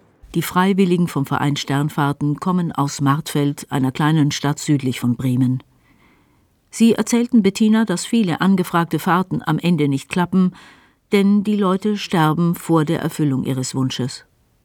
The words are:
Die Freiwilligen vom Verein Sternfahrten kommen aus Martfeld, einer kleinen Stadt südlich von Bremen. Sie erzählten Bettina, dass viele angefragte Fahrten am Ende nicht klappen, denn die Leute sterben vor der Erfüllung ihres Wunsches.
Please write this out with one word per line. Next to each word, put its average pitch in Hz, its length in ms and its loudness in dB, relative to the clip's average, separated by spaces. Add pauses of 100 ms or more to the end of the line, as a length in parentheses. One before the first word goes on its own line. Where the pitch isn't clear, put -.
(340)
Die 170 80 -2
Freiwilligen 180 640 2
vom 139 180 -2
Verein 143 300 -2
Sternfahrten 147 840 -2
kommen 180 320 -2
aus 139 280 -4
Martfeld, 143 720 -2
einer 131 220 -2
kleinen 151 400 2
Stadt - 280 -2
südlich 131 400 -2
von 120 160 0
Bremen. 127 480 0 (1080)
Sie 226 240 4
erzählten 240 480 2
Bettina, 214 440 2
dass 175 200 -4
viele 208 360 0
angefragte 175 580 2
Fahrten 170 460 0
am 156 140 0
Ende 160 280 2
nicht 135 220 -2
klappen, 185 440 0 (600)
denn 202 300 4
die 208 120 -2
Leute 202 400 0
sterben 170 580 2
vor 165 300 2
der 156 160 -2
Erfüllung 143 460 -2
ihres 131 300 -4
Wunsches. 131 500 -4 (400)